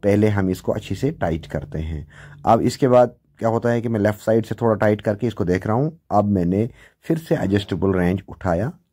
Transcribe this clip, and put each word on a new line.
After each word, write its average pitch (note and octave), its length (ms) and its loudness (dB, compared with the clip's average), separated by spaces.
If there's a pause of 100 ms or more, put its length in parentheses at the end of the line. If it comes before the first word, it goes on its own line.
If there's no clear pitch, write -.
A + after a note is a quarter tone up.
पहले G#2 240 4
हम G2 220 0
इसको F#2 220 -4
अच्छे G#2 240 -8
से C3+ 160 -2
टाइट E2 340 -4
करते - 340 -8
हैं। D#2+ 280 -8 (380)
अब A2+ 160 4
इसके A#2+ 260 0
बाद B2 260 4 (260)
क्या A2+ 100 -2
होता A2+ 200 0
है A#2 120 0
कि A#2 80 -6
मैं A2+ 100 0
लेफ्ट G#2 200 0
साइड A2+ 260 0
से A2 100 -8
थोड़ा A2+ 200 2
टाइट G#2+ 260 2
करके A2 260 -2
इसको G#2+ 180 -4
देख F#2 220 0
रहा G#2+ 80 0
हूँ। D3+ 240 -4 (120)
अब G2+ 140 4
मैंने G2 440 0 (320)
फिर E3 160 -2
से D#3+ 180 -4
एडजस्टेबल F#2+ 580 0
रेंज F#2 360 0
उठाया, F#2+ 440 -2 (200)